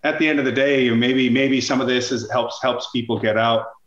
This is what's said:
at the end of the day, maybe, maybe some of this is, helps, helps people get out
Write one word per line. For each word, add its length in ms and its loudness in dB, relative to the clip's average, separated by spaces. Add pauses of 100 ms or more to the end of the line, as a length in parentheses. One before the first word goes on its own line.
at 160 -2
the 80 2
end 120 2
of 60 -2
the 60 0
day, 380 2
maybe, 400 2
maybe 320 2
some 200 -2
of 60 -2
this 240 0
is, 200 -6
helps, 300 -4
helps 300 -4
people 260 -4
get 200 0
out 280 0 (220)